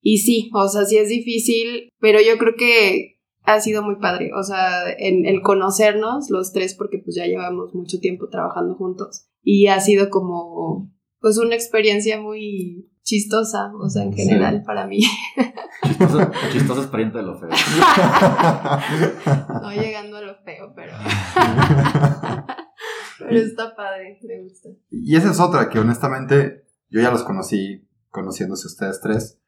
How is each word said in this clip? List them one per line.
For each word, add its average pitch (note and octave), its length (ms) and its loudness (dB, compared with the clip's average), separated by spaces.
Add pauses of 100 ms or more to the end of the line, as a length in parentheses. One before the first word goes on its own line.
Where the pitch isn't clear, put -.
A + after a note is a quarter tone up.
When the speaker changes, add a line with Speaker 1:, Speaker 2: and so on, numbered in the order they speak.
Speaker 1:
Y G#3 180 4
sí, A3+ 340 2
o G3 140 2
sea, G3+ 180 0
sí G#3+ 120 4
es G#3+ 120 4
difícil, A#3 800 -2 (100)
pero G#3+ 220 6
yo A3+ 160 6
creo A3+ 180 2
que A3+ 540 2 (360)
ha G#3+ 140 4
sido G#3+ 240 -2
muy G#3 140 -4
padre, F3+ 360 -2
o G3 80 -4
sea, F#3 560 -2
en F#3 280 0
el F#3+ 160 0
conocernos G#3+ 880 0
los F#3 240 -4
tres, F#3+ 220 -4
porque G3+ 280 -8
pues F3 140 -10
ya F3 80 -6
llevamos F3+ 500 -6
mucho F3+ 240 -8
tiempo F#3 300 -4
trabajando F3+ 460 -6
juntos, F#3 520 -10 (140)
y G3+ 260 6
ha G3 140 4
sido G3 280 4
como, E3+ 800 -4 (300)
pues, G#3+ 180 2
una A#3 160 0
experiencia G#3+ 680 0
muy G3+ 680 -10 (120)
chistosa, G#3+ 760 -2
o - 120 -4
sea, - 140 -2
en - 100 -4
Speaker 2:
Sí. G2+ 100 -4
Speaker 1:
general, G#2 420 2
para G2+ 220 -6
mí. G#3 140 0
<laughs> A3+ 40 6 (760)
Speaker 2:
Chistoso, E3 480 4 (220)
chistoso C#3 300 0
es - 40 -8
pariente A2 300 -4
de G#2 80 -6
lo F2+ 120 -10
feo. - 120 -14
Speaker 1:
<laughs> D#3+ 2000 2
No - 100 -12
llegando G#3 460 -6
a G#3 40 -14
lo G3 140 -16 (100)
feo, - 280 -18
pero, - 200 -18
<laughs> - 800 0 (1500)
pero A3+ 200 2
está A3+ 360 -4
padre, G3 480 -12
me F#3 200 -14
gusta. - 260 -20 (200)
Speaker 3:
Y C#3+ 260 0
esa F3+ 160 4
es D#3+ 80 0
otra F3 300 2
que A2+ 100 0
honestamente C3+ 840 0 (260)
yo A2 120 0
ya B2 100 4
los A#2 120 0
conocí, G2 640 -6 (220)
conociéndose F#2+ 580 -8
ustedes F#2+ 340 -8
tres G#2+ 460 -4